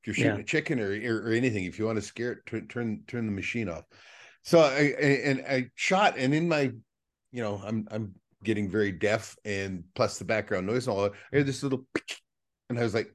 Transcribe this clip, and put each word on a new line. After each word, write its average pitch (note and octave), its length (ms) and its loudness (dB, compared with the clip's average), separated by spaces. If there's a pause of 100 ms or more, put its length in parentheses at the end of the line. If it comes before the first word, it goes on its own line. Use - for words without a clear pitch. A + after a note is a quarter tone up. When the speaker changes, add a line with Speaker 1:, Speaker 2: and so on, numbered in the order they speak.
Speaker 1:
If - 60 -10
you're A2 60 -4
shooting G#2+ 220 2
Speaker 2:
Yeah. G#2 60 -6
Speaker 1:
a G#2+ 40 -10
chicken D3+ 340 -2
or, G2 120 -2
or, A2 380 -2
or - 20 2
anything, A2+ 320 2
if F2+ 160 -8
you G#2+ 60 0
want A2 120 0
to G2+ 40 -2
scare A#2 320 -6
it, - 120 -16
turn, - 220 -8
turn, A#2 400 -6
turn A#2 180 -4
the G#2+ 60 -2
machine G2+ 380 -4
off. D#2+ 160 -10 (580)
So E3+ 160 6
I, C#3+ 420 6
I, D3+ 40 4 (200)
and C3+ 220 0
I C3 280 0
shot, F#3+ 420 2
and C3 160 2
in E3 160 2
my, C#3+ 220 2 (600)
you B2 100 -8
know, G#2 220 -4
I'm, G#2+ 280 -4
I'm G#2+ 220 -6 (300)
getting G#2 260 0
very G2+ 220 2
deaf, G#2 540 0
and G2 380 -6 (120)
plus A2 220 0
the F#2+ 80 -10
background G2 420 -2
noise A#2+ 200 -2
and G#2+ 80 0
all G2 80 2
that, G2+ 100 0
I - 240 -4
hear D3 60 4
this C3+ 200 -4
little C3 300 -2
peek, - 240 -6 (520)
and A#2+ 100 -2
I A#2+ 40 2
was A2 100 0
like G#2+ 220 -2